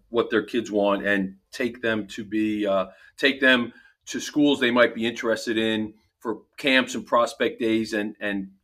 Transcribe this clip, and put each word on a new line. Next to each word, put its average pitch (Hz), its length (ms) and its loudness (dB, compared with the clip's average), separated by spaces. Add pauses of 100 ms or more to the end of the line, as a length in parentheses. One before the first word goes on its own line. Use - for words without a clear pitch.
what 117 220 0
their 107 120 2
kids 110 280 -4
want 101 360 0
and 98 300 0 (160)
take 120 280 -4
them 110 280 -2
to 113 160 -12
be, 107 420 -2
uh, 98 200 0 (300)
take 135 240 0
them 127 320 4 (340)
to - 120 -8
schools 143 400 2
they 120 120 2
might 120 240 4
be 113 120 -2
interested 113 500 -2
in 110 380 0 (240)
for 113 240 -8 (140)
camps 131 400 0
and 107 100 -10
prospect 117 540 0
days, 113 320 0
and, 107 280 -4
and 101 280 -4 (160)